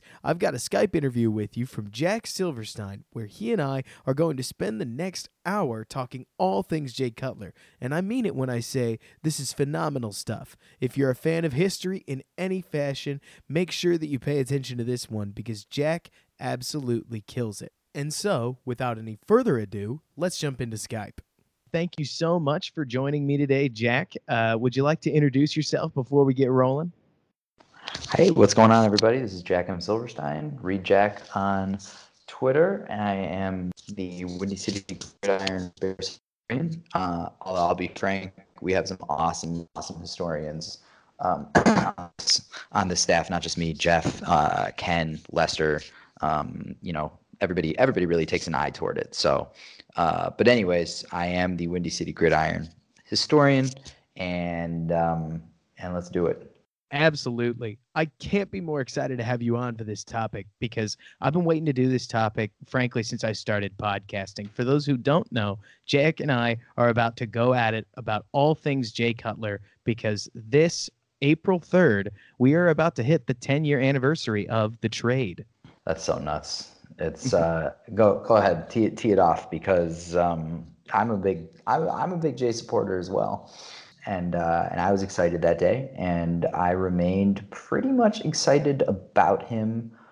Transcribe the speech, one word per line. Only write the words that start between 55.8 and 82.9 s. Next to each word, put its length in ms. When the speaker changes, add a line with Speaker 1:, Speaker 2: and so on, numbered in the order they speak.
Speaker 2:
let's 160
do 160
it. 280
Speaker 1:
Absolutely. 840
I 100
can't 440
be 120
more 180
excited 380
to 80
have 160
you 160
on 180
for 80
this 220
topic 420
because 360
I've 140
been 100
waiting 220
to 80
do 160
this 180
topic, 440
frankly, 380
since 220
I 80
started 440
podcasting. 720
For 140
those 220
who 100
don't 340
know, 300
Jack 360
and 100
I 240
are 100
about 300
to 80
go 280
at 200
it 120
about 360
all 240
things 380
Jay 200
Cutler 460
because 500
this 560
April 380
third, 500
we 140
are 160
about 260
to 80
hit 240
the 60
ten-year 480
anniversary 640
of 320
the 80
trade. 560
Speaker 2:
That's 200
so 140
nuts. 520
It's, 340
Speaker 1:
<laughs> 0
Speaker 2:
uh, 400
go, 300
go 120
ahead, 320
tee, 220
tee 200
it 80
off 320
because, 640
um, 500
I'm 180
a 60
big, 320
I'm, 220
I'm 240
a 40
big 200
Jay 160
supporter 440